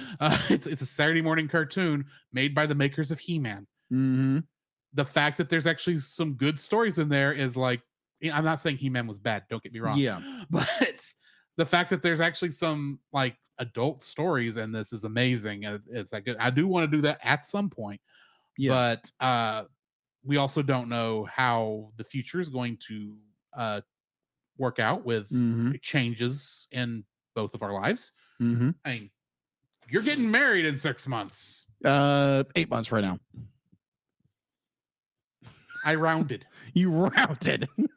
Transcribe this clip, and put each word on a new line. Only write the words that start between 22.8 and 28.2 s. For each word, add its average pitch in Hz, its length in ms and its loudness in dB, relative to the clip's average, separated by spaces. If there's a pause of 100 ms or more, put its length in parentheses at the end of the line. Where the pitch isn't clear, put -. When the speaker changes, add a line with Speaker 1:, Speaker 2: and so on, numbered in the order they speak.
Speaker 1:
to, 107 260 -10 (420)
uh, 107 240 -2 (760)
work 127 240 -2
out 139 240 2
with 110 260 -2
Speaker 2:
Mm-hmm. 120 420 2 (100)
Speaker 1:
changes 120 880 -2
in 117 320 -4 (320)
both 107 180 -4
of 104 80 -10
our 101 100 -4
lives. 120 380 -2 (320)